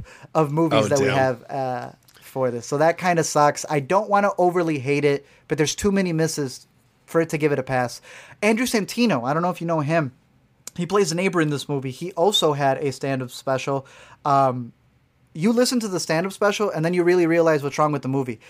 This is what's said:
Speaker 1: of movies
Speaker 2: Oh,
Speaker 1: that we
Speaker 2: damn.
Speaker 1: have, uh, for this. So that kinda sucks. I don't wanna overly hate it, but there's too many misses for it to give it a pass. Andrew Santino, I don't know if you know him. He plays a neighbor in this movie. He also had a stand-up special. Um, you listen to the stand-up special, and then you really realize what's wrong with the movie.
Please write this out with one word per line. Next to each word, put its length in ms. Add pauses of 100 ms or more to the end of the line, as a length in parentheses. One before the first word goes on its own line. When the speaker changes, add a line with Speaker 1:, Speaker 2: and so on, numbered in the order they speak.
(340)
Speaker 1:
of 180
movies 320
Speaker 2:
Oh, 40
Speaker 1:
that 120
we 60
Speaker 2:
damn. 100
Speaker 1:
have, 340
uh, 400 (320)
for 300
this. 140
So 120
that 200
kinda 260
sucks. 440
I 120
don't 280
wanna 300
overly 400
hate 260
it, 220 (220)
but 100
there's 160
too 160
many 220
misses 560 (360)
for 160
it 100
to 80
give 120
it 80
a 60
pass. 360 (420)
Andrew 240
Santino, 600
I 60
don't 100
know 80
if 100
you 60
know 140
him. 320 (640)
He 100
plays 240
a 60
neighbor 240
in 100
this 180
movie. 220
He 220
also 400
had 260
a 140
stand-up 380
special. 560 (380)
Um, 480 (640)
you 180
listen 280
to 80
the 120
stand-up 320
special, 380
and 140
then 100
you 80
really 240
realize 360
what's 160
wrong 140
with 100
the 60
movie. 300 (120)